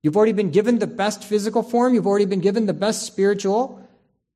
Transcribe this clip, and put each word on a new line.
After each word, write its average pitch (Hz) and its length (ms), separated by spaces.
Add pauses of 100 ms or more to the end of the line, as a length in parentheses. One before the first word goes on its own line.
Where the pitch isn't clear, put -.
You've 151 140
already 220 160
been 196 180
given 214 280
the 214 80
best - 380
physical 214 380
form. 240 300
You've 202 140
already 202 180
been 190 160
given 202 260
the 190 60
best 208 300
spiritual, 202 800 (560)